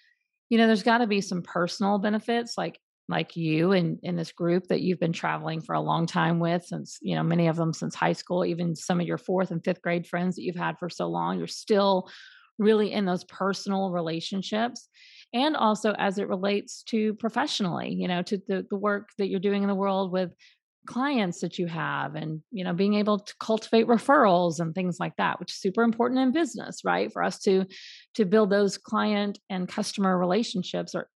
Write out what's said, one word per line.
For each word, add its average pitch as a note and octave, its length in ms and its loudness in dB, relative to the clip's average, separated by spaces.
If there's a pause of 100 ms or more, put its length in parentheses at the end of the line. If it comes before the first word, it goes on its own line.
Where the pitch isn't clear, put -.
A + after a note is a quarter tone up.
(500)
you A#3 80 6
know, A3+ 80 8
there's A3 160 4
gotta A#3+ 240 4
be G3+ 160 2
some F3+ 200 -4
personal G3 560 0
benefits, A3 600 -2
like, E3+ 200 -6 (300)
like E3 280 -2
you E3 360 2
and, E3 300 2
and F3 160 -4
this E3 140 -6
group F3 360 0
that F#3 120 2
you've F3+ 200 0
been E3+ 120 0
traveling D#3+ 480 -4
for D#3+ 140 -6
a D3+ 60 2
long D#3 260 0
time E3 340 2
with E3+ 240 0
since, - 380 -10
you F3+ 120 -4
know, D#3 80 0
many E3 260 2
of D#3+ 80 0
them E3 180 0
since E3 200 -6
high E3+ 200 0
school, F3+ 320 -2
even E3+ 280 -2
some F3 260 -2
of E3+ 60 -2
your E3 120 -4
fourth F#3 320 -2
and E3+ 120 -6
fifth F#3 200 -2
grade F3 240 -2
friends F3+ 300 -2
that - 60 -12
you've F3 140 -6
had E3 220 -4
for F3+ 100 -8
so F3 200 -6
long, E3+ 300 -2
you're E3+ 80 -4
still G3 600 2 (500)
really G#3 340 4
in G#3 120 0
those F3+ 200 -2
personal F#3+ 640 -4
relationships. F#3 1000 -4 (460)
And C#4+ 220 2
also G#3+ 420 2
as F#3+ 200 0
it G3 100 -2
relates G3+ 560 -2
to G#3+ 300 0
professionally, G#3+ 800 -2
you F3+ 160 -2
know, F3+ 140 0
to F#3+ 160 -4 (100)
the, F#3 220 -2
the G#3 80 -4
work G3+ 400 -2
that G3 100 0
you're F#3+ 120 -2
doing G3+ 220 2
in G3+ 60 2
the G3+ 60 2
world F#3+ 380 0
with F#3 200 -2 (540)
clients G3+ 540 -2
that F3 180 -6
you F3+ 80 -2
have D3 480 -4
and, D#3 360 -8
you F#3+ 120 -8
know, F3+ 120 -2
being G3 180 2
able G#3 260 2
to - 220 -12
cultivate A3+ 460 2
referrals G3 760 4
and D#3+ 140 -2
things F3+ 260 -2
like E3 160 -4
that, F#3 240 -2
which F3+ 100 -10
is - 80 -10
super G3+ 240 0
important A#3 380 2
in C4 100 4
business, B3+ 540 -4
right? F3+ 260 0
For F3 120 -2
us F#3 220 0
to, F#3+ 200 4 (520)
to G#3+ 100 4
build G#3 240 4
those G3 260 2
client G#3 640 -2 (100)
and F#3 180 -4
customer F#3+ 520 0
relationships F3+ 760 -2
are, - 220 -6